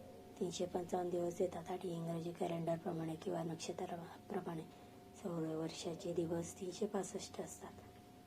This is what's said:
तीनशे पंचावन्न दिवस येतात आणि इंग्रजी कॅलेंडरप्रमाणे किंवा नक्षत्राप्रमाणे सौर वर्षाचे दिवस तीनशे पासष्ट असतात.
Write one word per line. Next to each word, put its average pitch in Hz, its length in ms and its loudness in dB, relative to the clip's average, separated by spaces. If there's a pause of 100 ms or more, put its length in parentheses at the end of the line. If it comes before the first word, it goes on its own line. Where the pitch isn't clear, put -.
(400)
तीनशे 175 260 2
पंचावन्न 180 440 2
दिवस 175 320 4
येतात 175 300 2
आणि 180 220 0
इंग्रजी 165 380 2
कॅलेंडरप्रमाणे 165 840 2
किंवा 165 280 0
नक्षत्राप्रमाणे 170 1160 -2 (540)
सौर 160 400 0
वर्षाचे 165 580 0
दिवस 170 460 2
तीनशे 180 260 0
पासष्ट - 560 0
असतात. - 400 -10 (460)